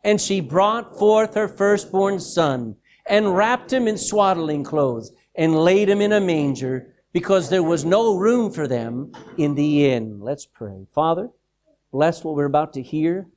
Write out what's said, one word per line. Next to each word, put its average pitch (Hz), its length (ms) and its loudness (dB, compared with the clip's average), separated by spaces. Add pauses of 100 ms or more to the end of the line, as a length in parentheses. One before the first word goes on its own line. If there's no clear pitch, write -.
And 208 160 2
she 196 220 -2
brought 196 560 -2
forth 214 360 4
her 208 140 -2
firstborn 196 720 0
son, 127 560 -2 (300)
and 202 280 2
wrapped 233 380 0
him 247 160 2
in 214 80 -2
swaddling 170 680 0
clothes, 131 480 -2 (220)
and 160 300 2
laid 190 240 4
him 202 140 2
in 208 100 2
a 208 80 4
manger, 135 720 -2 (180)
because 175 360 0
there 180 140 2
was 160 240 0
no 208 320 2
room 226 320 2
for 151 180 -6
them 120 440 -6 (260)
in 147 160 0
the 147 360 2
inn." 110 300 -4
Let's 135 240 -10
pray. 98 480 -16
Father, 165 380 -2 (600)
bless 160 320 0
what 156 120 -6
we're 143 100 -2
about 147 300 -2
to 135 80 -10
hear. 165 540 -4